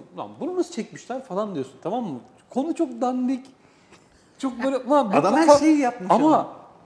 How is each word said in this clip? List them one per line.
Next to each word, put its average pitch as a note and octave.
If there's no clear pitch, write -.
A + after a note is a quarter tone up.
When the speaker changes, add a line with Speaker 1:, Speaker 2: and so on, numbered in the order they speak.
Speaker 1:
"Ulan B2
bunu E4+
nasıl F4
çekmişler?" A#3
falan G3
diyorsun, C3
tamam A3+
mı? C3+
Konu C#4+
çok B3+
dandik. B3+
Çok A#3+
böyle, C4+
"Ulan B3+
bu -
Speaker 2:
Adam F#3
her E4
Speaker 1:
kafa-" D4
Speaker 2:
şeyi D4+
yapmış A#3+
Speaker 1:
ama A#3
Speaker 2:
ama. C4